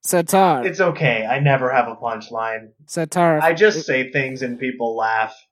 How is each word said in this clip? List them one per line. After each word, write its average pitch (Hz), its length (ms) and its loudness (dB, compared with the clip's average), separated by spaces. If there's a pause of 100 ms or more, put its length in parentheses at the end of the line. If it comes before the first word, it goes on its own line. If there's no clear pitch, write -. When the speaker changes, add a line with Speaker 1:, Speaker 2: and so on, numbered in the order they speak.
Speaker 1:
So, 175 220 0
Tar. 170 420 2
Speaker 2:
It's 185 140 -4
okay. 139 480 0
I 131 120 0
never 135 320 2
have 123 180 2
a 113 60 -10
punchline. 113 720 -8 (180)
Speaker 1:
So, 165 180 -4
Tar, 165 340 2
Speaker 2:
I 165 140 2
just 185 260 4
Speaker 1:
if 156 40 -8
Speaker 2:
say 131 280 -2
things 131 300 -4
and 120 180 -6
people 117 360 -4
laugh. 113 400 -2 (160)